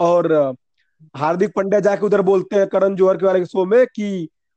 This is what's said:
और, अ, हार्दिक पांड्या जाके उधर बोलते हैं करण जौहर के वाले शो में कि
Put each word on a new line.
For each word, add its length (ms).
और, 320
अ, 200
हार्दिक 400
पांड्या 240
जाके 260
उधर 140
बोलते 360
हैं 100
करण 280
जौहर 220
के 100
वाले 200
शो 180
में 220
कि 420